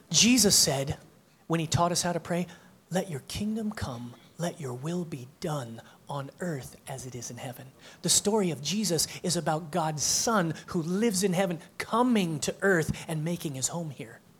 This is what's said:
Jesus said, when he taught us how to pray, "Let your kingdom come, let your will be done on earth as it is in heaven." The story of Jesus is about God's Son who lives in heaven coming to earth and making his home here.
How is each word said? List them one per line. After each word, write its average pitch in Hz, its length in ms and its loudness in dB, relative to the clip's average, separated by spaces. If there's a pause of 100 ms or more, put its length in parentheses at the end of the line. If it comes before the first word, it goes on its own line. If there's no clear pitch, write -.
(100)
Jesus 214 440 8
said, 139 440 2 (480)
when 165 140 2
he 156 60 0
taught 175 260 4
us 170 100 2
how 175 100 0
to 165 80 -2
pray, 175 260 -2 (440)
"Let 269 200 -2
your 131 160 -6
kingdom 214 460 -4
come, 120 420 -8 (220)
let 165 240 -4
your 127 140 -6
will 165 300 -4
be 131 240 -8 (120)
done 127 400 -6 (280)
on 139 220 -8 (100)
earth 147 360 -6 (100)
as 131 200 -10
it 120 80 -12
is 120 160 -10
in 120 80 -12
heaven." 127 280 -10 (360)
The 170 80 0
story 202 400 4
of 135 120 -4
Jesus 170 460 0 (140)
is 175 120 0
about 160 360 -2
God's 156 320 0
Son 190 500 2 (140)
who 175 160 -2
lives 190 420 2
in 190 80 2
heaven 180 260 2 (200)
coming 214 640 2
to - 200 -2
earth 185 320 4 (160)
and 156 160 -2
making 170 300 -4
his 131 140 -2
home 165 200 -6
here. 117 320 -12 (200)